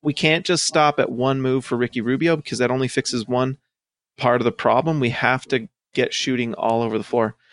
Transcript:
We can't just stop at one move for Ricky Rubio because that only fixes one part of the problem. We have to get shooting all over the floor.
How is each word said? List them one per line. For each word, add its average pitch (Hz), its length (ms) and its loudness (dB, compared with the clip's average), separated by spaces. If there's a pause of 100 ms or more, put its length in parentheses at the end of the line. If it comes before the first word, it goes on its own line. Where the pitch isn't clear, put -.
We 147 120 -2
can't 160 320 2
just 175 200 0
stop 151 340 2
at - 120 0
one 131 300 0
move 127 240 0
for 120 120 -4
Ricky 120 240 -2
Rubio 139 340 0
because 147 240 -8
that 123 120 2
only 131 160 0
fixes 123 400 -4
one 127 300 -2 (600)
part 123 240 2
of 117 40 0
the 117 60 4
problem. 139 480 2
We 123 120 0
have 127 360 0
to 120 200 -2 (260)
get 123 200 0
shooting 120 420 -2
all 113 260 0
over 110 160 -2
the 107 60 -2
floor. 113 320 0 (180)